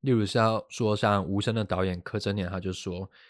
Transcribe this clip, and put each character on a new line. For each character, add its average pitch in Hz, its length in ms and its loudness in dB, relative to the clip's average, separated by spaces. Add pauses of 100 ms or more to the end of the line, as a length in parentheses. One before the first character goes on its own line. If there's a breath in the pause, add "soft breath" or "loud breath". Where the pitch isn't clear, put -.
例 135 100 2
如 110 120 4
像 110 440 2
说 107 280 0
像 101 300 2
无 98 140 0
声 113 120 0
的 110 120 0
导 92 200 0
演 90 160 -2
柯 104 200 -6
震 101 120 -2
年， 98 160 -2
他 92 120 -6
就 92 120 -4
说， 92 380 -8 (200 soft breath)